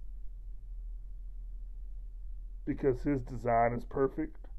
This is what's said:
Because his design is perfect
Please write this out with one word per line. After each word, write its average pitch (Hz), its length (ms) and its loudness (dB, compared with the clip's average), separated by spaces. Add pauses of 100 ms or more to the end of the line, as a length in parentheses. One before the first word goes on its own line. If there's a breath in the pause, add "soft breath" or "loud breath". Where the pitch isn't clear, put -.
(2750)
Because 131 360 4
his 143 200 4
design 117 520 6
is 120 120 -2
perfect - 640 0 (120)